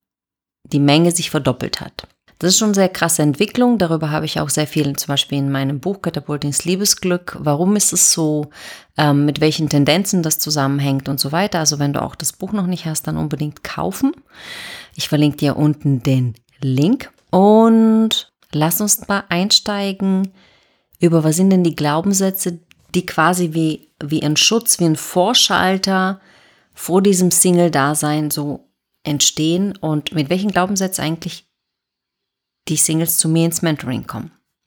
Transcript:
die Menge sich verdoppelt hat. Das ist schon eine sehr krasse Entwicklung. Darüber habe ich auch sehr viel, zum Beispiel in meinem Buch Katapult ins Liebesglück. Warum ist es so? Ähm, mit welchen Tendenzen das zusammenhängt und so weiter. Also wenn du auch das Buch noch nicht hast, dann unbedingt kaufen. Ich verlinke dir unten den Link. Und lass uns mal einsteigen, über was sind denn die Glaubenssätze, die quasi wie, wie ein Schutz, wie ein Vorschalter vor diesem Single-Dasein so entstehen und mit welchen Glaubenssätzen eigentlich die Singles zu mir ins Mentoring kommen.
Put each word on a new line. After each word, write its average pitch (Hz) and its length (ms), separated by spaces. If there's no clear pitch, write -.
die - 160
Menge 147 320
sich - 200
verdoppelt 135 500
hat. - 260
Das 175 120
ist 180 80
schon 214 100
eine 202 60
sehr 190 140
krasse 170 340
Entwicklung. 220 560
Darüber 160 340
habe 156 120
ich 156 140
auch 151 100
sehr 147 200
viel, 143 260
zum - 140
Beispiel 143 300
in 139 120
meinem 135 300
Buch 196 220
Katapult 147 420
ins 143 200
Liebesglück. 180 760
Warum 156 340
ist - 180
es - 200
so? 151 380
Ähm, 143 280
mit 147 160
welchen 156 280
Tendenzen 156 540
das 160 160
zusammenhängt 139 680
und 139 100
so 139 140
weiter. 185 260
Also 151 220
wenn 143 120
du - 80
auch - 140
das - 180
Buch 190 200
noch 196 140
nicht 180 200
hast, 160 220
dann 156 80
unbedingt 151 480
kaufen. 196 480
Ich - 140
verlinke 147 300
dir 143 180
unten 143 480
den 127 300
Link. 139 500
Und 220 1000
lass 156 280
uns - 280
mal 202 200
einsteigen, 190 1040
über 165 240
was 156 100
sind 190 160
denn 185 140
die 160 120
Glaubenssätze, 190 840
die 180 100
quasi 175 480
wie, 160 380
wie 151 220
ein 151 140
Schutz, - 420
wie 175 60
ein 156 120
Vorschalter 190 1200
vor 185 300
diesem 185 300
Single-Dasein 151 1000
so 147 380
entstehen 165 720
und 151 380
mit 147 160
welchen 190 220
Glaubenssätzen 185 500
eigentlich 160 460
die 156 80
Singles 160 420
zu 160 100
mir 165 180
ins 165 160
Mentoring 143 440
kommen. - 240